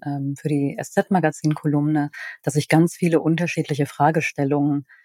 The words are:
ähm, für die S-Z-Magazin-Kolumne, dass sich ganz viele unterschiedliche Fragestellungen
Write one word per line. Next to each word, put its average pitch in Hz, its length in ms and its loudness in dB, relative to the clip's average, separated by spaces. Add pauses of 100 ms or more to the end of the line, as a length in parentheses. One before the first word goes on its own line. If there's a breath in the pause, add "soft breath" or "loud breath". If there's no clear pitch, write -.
ähm, 139 320 -4
für 156 120 -6
die 143 280 -2
S-Z-Magazin-Kolumne, 151 1300 0 (320 loud breath)
dass 143 100 -4
sich 147 140 -2
ganz 165 280 4
viele 165 240 2
unterschiedliche 156 640 0
Fragestellungen 143 1000 0 (200 soft breath)